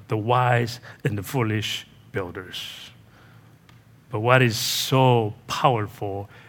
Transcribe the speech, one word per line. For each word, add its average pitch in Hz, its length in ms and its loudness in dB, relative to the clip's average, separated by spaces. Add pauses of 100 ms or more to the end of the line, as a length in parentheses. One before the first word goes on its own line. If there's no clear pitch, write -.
the 113 100 -4
wise 120 640 0 (240)
and 104 140 -2
the 98 60 -6
foolish 110 640 -4 (260)
builders. 90 800 -10 (1160)
But 110 100 -6
what 123 220 4
is 113 160 2
so 123 760 2 (140)
powerful 104 840 -2 (200)